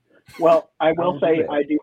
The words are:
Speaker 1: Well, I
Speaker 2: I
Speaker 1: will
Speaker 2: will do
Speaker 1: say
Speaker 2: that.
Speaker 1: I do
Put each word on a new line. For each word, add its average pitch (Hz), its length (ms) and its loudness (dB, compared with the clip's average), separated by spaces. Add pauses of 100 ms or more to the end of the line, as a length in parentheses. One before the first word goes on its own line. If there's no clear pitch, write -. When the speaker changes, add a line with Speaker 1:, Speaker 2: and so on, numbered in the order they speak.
(380)
Speaker 1:
Well, 165 400 2
I 160 100 0
Speaker 2:
I 160 40 2
Speaker 1:
will 170 220 -2
Speaker 2:
will 143 60 -12
do 180 60 0
Speaker 1:
say 160 160 2
Speaker 2:
that. - 80 -8
Speaker 1:
I 147 120 -2
do 151 200 -4